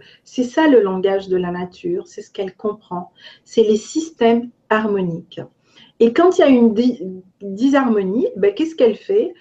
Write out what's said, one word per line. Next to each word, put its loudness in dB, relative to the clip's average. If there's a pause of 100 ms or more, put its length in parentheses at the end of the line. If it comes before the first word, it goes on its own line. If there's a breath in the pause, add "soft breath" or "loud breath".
(240 soft breath)
c'est -6
ça 0
le 6
langage -2
de -2
la -4
nature, -8
c'est -18
ce -20
qu'elle -10
comprend, -10 (320 loud breath)
c'est 0
les 2
systèmes -2 (200)
harmoniques. -4 (600 soft breath)
Et 4
quand 4
il 4
y 6
a 4
une 4
di-, -2 (380)
disharmonie, -2
ben, 0
qu'est-ce -6
qu'elle 2
fait ? -4